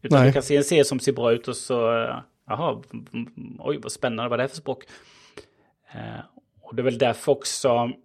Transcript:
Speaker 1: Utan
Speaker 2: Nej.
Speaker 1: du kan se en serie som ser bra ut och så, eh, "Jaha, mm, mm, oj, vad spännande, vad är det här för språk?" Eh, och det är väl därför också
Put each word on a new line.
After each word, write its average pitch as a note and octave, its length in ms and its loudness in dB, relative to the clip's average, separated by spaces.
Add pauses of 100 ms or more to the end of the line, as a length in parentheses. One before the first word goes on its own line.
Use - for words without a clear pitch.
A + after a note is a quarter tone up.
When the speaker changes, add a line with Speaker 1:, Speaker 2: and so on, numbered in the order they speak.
Speaker 1:
Utan C#3 160 4
Speaker 2:
Nej. B2+ 100 8
Speaker 1:
du C3+ 40 6
kan C3 100 2
se D3 140 2
en C#3+ 80 4
serie D3 200 6
som C3 160 -2
ser C#3 120 0
bra A#2 200 2
ut A#2 160 -2
och A#2+ 80 -6
så, A#2 460 0
eh, B2 180 -6 (260)
"Jaha, B2 360 -4 (100)
mm, - 200 -14
mm, - 460 -12
oj, D3 240 -4
vad - 100 -10
spännande, A#2+ 360 -4
vad A#2+ 40 -2
är A#2+ 40 0
det A#2+ 60 0
här C3+ 60 -2
för - 80 -14
språk?" C#3 280 -10 (1080)
Eh, A2 260 -14 (420)
och - 120 -18
det B2 80 -2
är - 20 -2
väl B2 140 0
därför A#2+ 340 0
också A#2+ 580 0 (140)